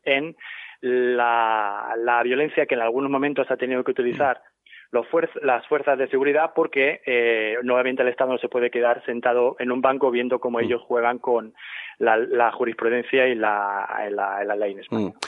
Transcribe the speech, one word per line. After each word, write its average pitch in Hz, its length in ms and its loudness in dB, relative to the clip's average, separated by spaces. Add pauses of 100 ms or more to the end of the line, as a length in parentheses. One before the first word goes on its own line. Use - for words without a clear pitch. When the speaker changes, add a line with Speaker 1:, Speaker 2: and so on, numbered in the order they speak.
Speaker 1:
en 147 320 0 (440)
la, 117 1160 0
la 120 240 2
violencia 143 440 0
que 139 80 -2
en 120 60 0
algunos 127 300 0
momentos 139 400 0
ha 127 60 -2
tenido 127 280 -2
que 135 60 -2
utilizar 127 500 0 (520)
los 120 140 0
fuerz-, 165 360 -2
las 127 260 0
fuerzas 143 300 2
de 127 100 0
seguridad, 143 460 2
porque, 156 520 0
eh, 117 560 2
nuevamente 127 400 2
el 127 60 0
Estado 131 240 -2
no 123 60 0
se 120 100 -6
puede 123 220 0
quedar 120 340 0
sentado 120 540 0
en 123 120 -4
un 127 120 -2
banco 135 280 2
viendo 123 300 0
cómo 117 180 -2
Speaker 2:
Mm. 120 60 0
Speaker 1:
ellos 117 180 -2
juegan 120 360 0
con 117 360 -2 (440)
la, 113 180 4
la 120 340 2
jurisprudencia 120 800 0
y 123 60 0
la, 104 760 -2
la, 101 320 -4
la 104 140 -2
ley 104 160 -2
en 98 80 -16
España. 104 280 -4
Speaker 2:
Mm. - 40 -10 (160)